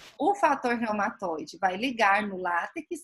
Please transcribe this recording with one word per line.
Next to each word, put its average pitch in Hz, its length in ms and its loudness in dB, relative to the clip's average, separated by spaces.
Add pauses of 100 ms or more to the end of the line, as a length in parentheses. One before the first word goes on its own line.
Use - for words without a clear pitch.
(180)
o 359 160 2
fator 277 420 2
reumatoide 196 800 -4
vai 185 180 0
ligar 214 500 2
no 196 120 -6
látex, 185 680 -4